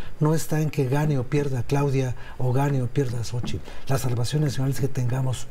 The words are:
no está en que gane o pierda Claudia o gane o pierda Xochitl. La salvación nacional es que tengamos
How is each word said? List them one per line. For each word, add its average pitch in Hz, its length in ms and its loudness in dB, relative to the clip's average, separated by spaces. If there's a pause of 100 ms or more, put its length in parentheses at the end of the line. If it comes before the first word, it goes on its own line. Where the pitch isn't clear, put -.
(180)
no 151 160 4
está 156 260 0
en 156 100 0
que 139 180 0
gane 147 300 2
o 123 40 0
pierda 135 400 0
Claudia 135 540 0 (220)
o 127 140 2
gane 139 300 2
o 120 60 -2
pierda 120 340 -2
Xochitl. - 400 -2 (240)
La 131 120 2
salvación 123 440 0
nacional 135 300 0
es - 80 0
que 135 80 0
tengamos 123 600 0